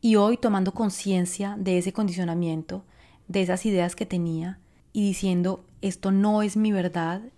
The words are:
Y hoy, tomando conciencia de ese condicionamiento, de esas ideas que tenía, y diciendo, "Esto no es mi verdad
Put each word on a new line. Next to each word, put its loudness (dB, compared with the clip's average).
Y 4
hoy, 4
tomando 0
conciencia -2
de 0
ese -2
condicionamiento, -4
de 0
esas -2
ideas 2
que -6
tenía, -4
y 0
diciendo, 0
"Esto -2
no 4
es -2
mi 2
verdad -2